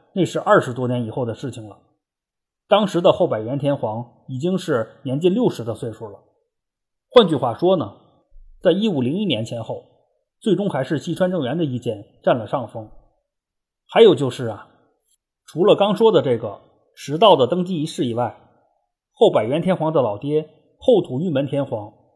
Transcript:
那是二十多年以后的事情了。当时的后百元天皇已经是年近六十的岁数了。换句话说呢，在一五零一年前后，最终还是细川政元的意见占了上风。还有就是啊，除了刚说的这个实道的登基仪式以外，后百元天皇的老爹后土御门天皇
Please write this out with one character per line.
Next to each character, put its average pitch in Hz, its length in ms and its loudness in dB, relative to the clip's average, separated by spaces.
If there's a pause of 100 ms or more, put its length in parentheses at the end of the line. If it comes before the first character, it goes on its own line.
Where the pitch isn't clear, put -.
(140)
那 190 100 2
是 151 140 -2
二 190 220 4
十 127 120 -2
多 127 140 -4
年 123 180 -2
以 110 60 -8
后 131 140 -6
的 113 100 -6
事 131 160 -10
情 107 180 -14
了。 98 100 -20 (880)
当 208 180 4
时 170 140 -2
的 180 120 6
后 180 140 0
百 123 140 -2
元 123 180 -6
天 139 180 0
皇 117 520 -8
已 127 100 -10
经 175 180 -2
是 139 460 -4
年 131 160 -4
近 180 160 2
六 226 160 2
十 - 140 -8
的 110 100 -6
岁 117 160 -10
数 107 180 -14
了。 98 120 -20 (880)
换 233 160 6
句 160 80 -2
话 123 180 -2
说 180 240 0
呢， 107 200 -6 (640)
在 185 100 2
一 196 160 0
五 160 160 -2
零 127 120 -2
一 214 100 -4
年 117 200 -2
前 117 200 -10
后， - 180 -12 (580)
最 202 140 0
终 196 160 0
还 135 140 -2
是 151 140 -4
细 165 160 -6
川 180 160 0
政 180 120 -4
元 127 160 -4
的 175 60 -2
意 127 140 -4
见 104 440 -10
占 160 140 2
了 113 100 -8
上 120 220 -6
风。 110 200 -14 (1000)
还 - 140 6
有 196 120 8
就 127 160 -2
是 123 160 -8
啊， 104 220 -10 (800)
除 160 180 -2
了 196 100 8
刚 202 220 2
说 220 160 4
的 151 100 6
这 123 160 0
个 104 220 -10 (340)
实 143 240 -8
道 196 160 8
的 131 120 4
登 180 180 0
基 175 180 -4
仪 156 40 -4
式 160 200 -4
以 117 80 -4
外， 117 240 -4 (720)
后 208 180 4
百 139 140 2
元 139 160 -2
天 180 160 0
皇 156 160 -4
的 156 80 2
老 107 160 -2
爹 151 320 -4 (300)
后 226 240 2
土 131 180 -6
御 185 80 -4
门 143 180 -2
天 139 200 -4
皇 107 260 -10 (240)